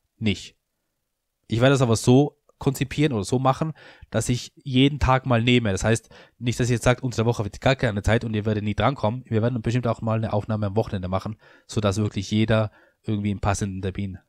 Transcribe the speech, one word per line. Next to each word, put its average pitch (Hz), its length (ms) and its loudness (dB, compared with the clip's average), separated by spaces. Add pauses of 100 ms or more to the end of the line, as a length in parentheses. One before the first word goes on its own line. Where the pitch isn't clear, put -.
(180)
nicht. - 380 -4 (880)
Ich 110 140 -2
werde 135 140 6
das 131 80 2
aber 113 140 4
so 135 420 4 (220)
konzipieren 143 520 -2
oder 101 120 -2
so 127 160 -2
machen, 135 320 0 (380)
dass - 180 -2
ich 123 240 -4 (100)
jeden 135 380 2
Tag 131 260 2
mal 117 160 2
nehme. 120 300 4
Das 95 100 -4
heißt, 113 260 0 (300)
nicht, 120 220 -4
dass 120 100 0
ihr 123 40 2
jetzt 113 100 -2
sagt, 123 180 2
unter 127 140 -6
der 113 100 2
Woche 117 160 0
wird - 180 -8
gar 131 140 2
keine 104 280 -2
Zeit 110 220 2
und 110 100 -4
ihr 107 120 -2
werdet 107 160 0
nie 104 140 -4
drankommen. 123 500 -2
Wir 110 160 0
werden 123 180 -2
bestimmt 120 280 0
auch 110 120 -2
mal 113 180 -2
eine 110 140 -4
Aufnahme 107 340 -2
am 98 100 -6
Wochenende 98 320 -2
machen, 95 280 -4 (300)
sodass 101 300 0
wirklich 104 340 -2
jeder 110 400 2 (320)
irgendwie 104 300 -2
einen 98 80 -8
passenden 98 420 -2
Termin 95 360 -6 (100)